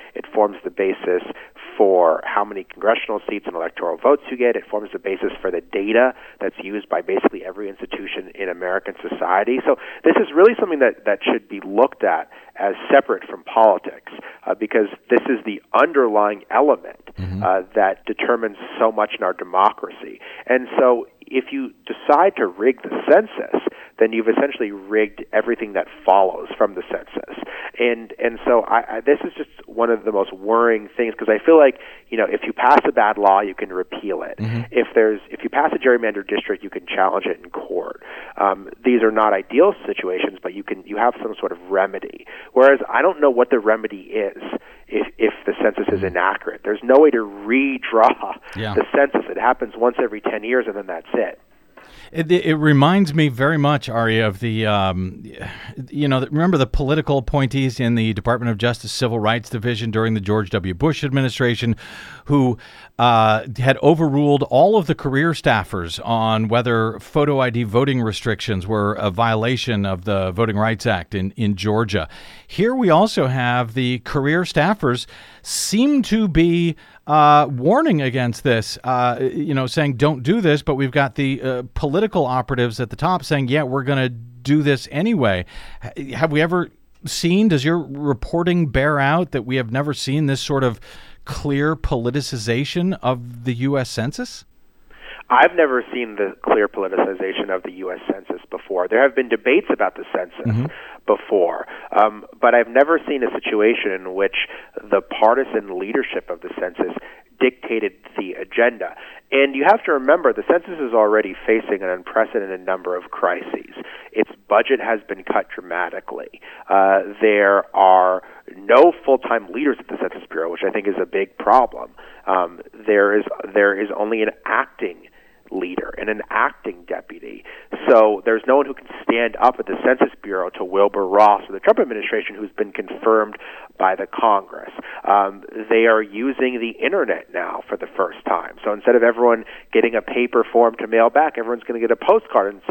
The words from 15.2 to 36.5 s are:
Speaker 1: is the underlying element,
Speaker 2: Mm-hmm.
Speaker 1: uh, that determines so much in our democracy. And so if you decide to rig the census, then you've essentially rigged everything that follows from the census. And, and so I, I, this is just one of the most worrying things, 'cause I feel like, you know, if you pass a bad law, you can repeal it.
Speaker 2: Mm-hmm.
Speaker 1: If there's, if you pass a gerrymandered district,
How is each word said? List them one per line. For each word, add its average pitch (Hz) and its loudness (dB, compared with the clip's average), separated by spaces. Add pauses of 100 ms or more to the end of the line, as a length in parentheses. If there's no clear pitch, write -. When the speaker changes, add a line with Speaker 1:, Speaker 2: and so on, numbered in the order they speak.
Speaker 1:
is 117 -2
the 104 -8 (120)
underlying 110 2
element, 135 0 (200)
Speaker 2:
Mm-hmm. 92 -6
Speaker 1:
uh, 92 2 (140)
that 98 0
determines 110 -4 (220)
so 113 2
much 107 -2
in 107 -8
our 92 -2
democracy. 90 -2 (280)
And 127 0 (120)
so 123 4 (200)
if 127 -4
you 135 -6 (140)
decide 160 2
to 120 0
rig 131 -2
the - -12 (200)
census, - 2 (380)
then 113 2
you've 113 -2
essentially 113 0
rigged 104 -4
everything 107 -2
that 90 -2 (160)
follows 95 2 (100)
from 101 0
the 92 -8 (100)
census. - -10 (360)
And, 117 -2
and 117 -4
so 120 4
I, 110 -2
I, 113 -8
this 143 2
is 180 -8
just 151 -12 (180)
one 117 -2
of 107 -2
the 110 -2
most 98 -2
worrying 110 0
things, 113 -2
'cause 110 -4
I 107 4
feel 160 6
like, 143 6 (300)
you 113 -8
know, 107 2
if - -2
you 110 -6
pass 135 4
a - 0
bad 107 2
law, 101 6
you 98 -4
can 98 -10
repeal 92 -8
it. - -12
Speaker 2:
Mm-hmm. 113 -6 (100)
Speaker 1:
If 120 0
there's, 107 2
if - -14
you 117 -6
pass 151 0
a - -2
gerrymandered 113 0
district, 101 -6